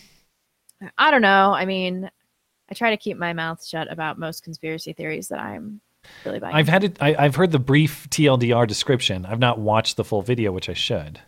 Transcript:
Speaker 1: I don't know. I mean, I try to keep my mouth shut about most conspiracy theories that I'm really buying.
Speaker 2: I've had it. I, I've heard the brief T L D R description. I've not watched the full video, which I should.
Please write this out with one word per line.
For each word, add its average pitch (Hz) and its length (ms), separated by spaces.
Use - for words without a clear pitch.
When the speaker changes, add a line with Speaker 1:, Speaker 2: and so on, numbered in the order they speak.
Speaker 1:
I 294 120
don't 262 120
know. 196 320
I 160 100
mean, 185 460
I 196 40
try 233 160
to 214 60
keep 208 200
my 170 160
mouth 165 320
shut 160 260
about 160 280
most 165 260
conspiracy 160 480
theories 156 360
that - 100
I'm 208 420
really - 160
buying. - 140
Speaker 2:
I've 151 140
had 190 160
it. 190 160
I, 147 140
I've 139 220
heard 175 160
the 147 60
brief 139 520
T 151 160
L 135 100
D 120 160
R 117 140
description. 104 580
I've 104 140
not 120 200
watched 107 380
the 110 80
full 101 180
video, 113 300
which 92 160
I 90 60
should. 78 540